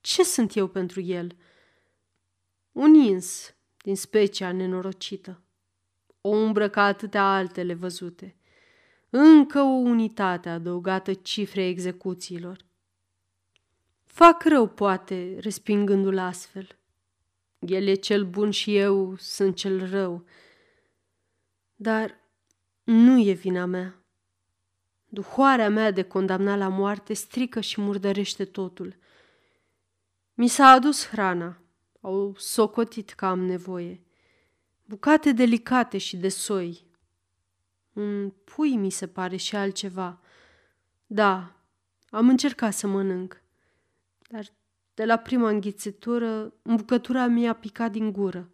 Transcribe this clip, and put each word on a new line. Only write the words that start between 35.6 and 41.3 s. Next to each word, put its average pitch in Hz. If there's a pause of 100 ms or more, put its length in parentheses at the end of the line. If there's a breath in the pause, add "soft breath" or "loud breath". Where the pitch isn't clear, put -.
și 190
de 185
soi. 180 (1080)
Un 202 (100)
pui 294
mi 196
se 185
pare 185
și 185
altceva. 190 (840 soft breath)
Da, 196 (540)